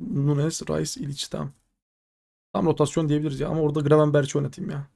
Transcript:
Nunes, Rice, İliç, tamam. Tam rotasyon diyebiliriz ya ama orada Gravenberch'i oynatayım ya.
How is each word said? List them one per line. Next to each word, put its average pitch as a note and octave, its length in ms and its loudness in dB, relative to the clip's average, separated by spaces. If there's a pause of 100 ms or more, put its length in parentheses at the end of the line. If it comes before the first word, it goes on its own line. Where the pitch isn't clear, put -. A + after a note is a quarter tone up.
Nunes, D3 640 -2
Rice, D#3 380 -4
İliç, C#3 280 -8
tamam. C#3+ 240 -8 (1000)
Tam G3 140 0
rotasyon D3+ 420 2
diyebiliriz D3 320 0
ya D3 80 -4
ama D#3+ 120 -2
orada D3+ 200 2
Gravenberch'i D3 580 4
oynatayım D#3+ 320 -6
ya. C#3+ 260 -8